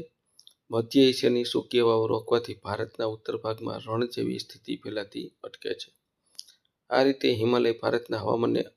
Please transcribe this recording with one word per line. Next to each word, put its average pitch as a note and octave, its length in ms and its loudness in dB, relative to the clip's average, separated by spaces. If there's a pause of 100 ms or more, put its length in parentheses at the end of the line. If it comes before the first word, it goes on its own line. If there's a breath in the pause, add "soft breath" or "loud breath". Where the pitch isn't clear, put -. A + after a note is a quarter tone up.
(680)
મધ્ય A#2 340 4
એશિયાની B2 420 4
સૂકી - 380 0
હવાઓ A2+ 240 4
રોકવાથી A#2 540 -2
ભારતના A2 520 -4
ઉત્તર A2+ 240 -8
ભાગમાં A2 420 -6
રણ A2+ 280 -2
જેવી A#2+ 320 -4
સ્થિતિ - 380 -12
ફેલાતી G#2+ 500 -10 (160)
અટકે - 300 -10
છે. - 160 -14 (1000 loud breath)
આ B2+ 140 4
રીતે C3+ 300 2
હિમાલય A#2+ 400 2
ભારતના A#2 500 -4
હવામાનને A#2 380 0 (160)